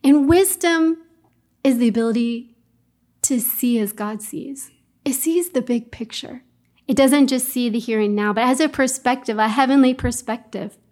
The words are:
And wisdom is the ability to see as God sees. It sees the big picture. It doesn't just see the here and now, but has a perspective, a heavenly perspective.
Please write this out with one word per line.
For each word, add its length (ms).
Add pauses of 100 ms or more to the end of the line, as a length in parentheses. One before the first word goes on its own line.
And 260
wisdom 680 (640)
is 160
the 100
ability 680 (680)
to 180
see 380
as 140
God 300
sees. 480 (340)
It 80
sees 380
the 120
big 280
picture. 520 (460)
It 80
doesn't 320
just 200
see 200
the 100
here 220
and 160
now, 160
but 140
has 140
a 80
perspective, 720
a 100
heavenly 460
perspective. 840 (140)